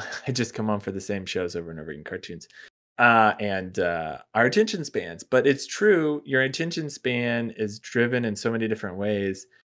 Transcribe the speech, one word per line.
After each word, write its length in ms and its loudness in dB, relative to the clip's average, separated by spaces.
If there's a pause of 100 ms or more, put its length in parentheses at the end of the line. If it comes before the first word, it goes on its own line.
(120)
<laughs> 160 -8
I 40 -2
just 220 -2
come 160 -2
on 100 0
for 120 -6
the 80 -6
same 260 -4
shows 300 -4
over 140 -6
and 100 -10
over 100 -10
again, 140 -12
cartoons, 440 -12 (500)
uh, 420 8
and, 380 -2
uh, 400 -2 (160)
our 100 6
attention 400 2
spans. 380 -8
But 240 2
it's 200 2
true, 580 2
your 180 2
attention 480 -4
span 640 -2
is 260 -6
driven 460 0
in 120 -2
so 140 -2
many 180 0
different 300 -4
ways. 480 -2 (220)